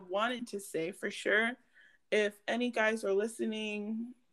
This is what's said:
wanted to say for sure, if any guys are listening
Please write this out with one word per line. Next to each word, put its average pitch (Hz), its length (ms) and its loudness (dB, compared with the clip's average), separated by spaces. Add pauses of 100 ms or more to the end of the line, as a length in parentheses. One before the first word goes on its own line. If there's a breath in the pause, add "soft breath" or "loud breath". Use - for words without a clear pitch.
wanted 233 400 0
to 202 100 -6
say 165 320 -4
for 208 200 -6
sure, 214 400 2 (600)
if 208 220 4 (140)
any 240 240 0
guys 220 320 2
are 196 100 2
listening 220 920 -2 (260)